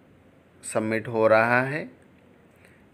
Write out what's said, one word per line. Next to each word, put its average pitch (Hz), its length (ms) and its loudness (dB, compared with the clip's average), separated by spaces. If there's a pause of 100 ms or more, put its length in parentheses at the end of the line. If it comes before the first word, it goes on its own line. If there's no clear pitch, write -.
(720)
सबमिट 110 340 -4
हो 113 200 2
रहा 117 340 4
है। 151 280 -8 (1040)